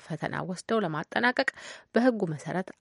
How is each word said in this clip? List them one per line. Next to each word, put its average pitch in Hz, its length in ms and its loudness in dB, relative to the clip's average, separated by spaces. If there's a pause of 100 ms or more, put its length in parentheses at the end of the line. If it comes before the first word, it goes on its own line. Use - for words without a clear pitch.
ፈተና - 340 -4 (120)
ወስደው 196 340 -2
ለማጠናቀቅ 208 680 0 (420)
በሕጉ 233 360 4
መሰረት 165 420 -4 (120)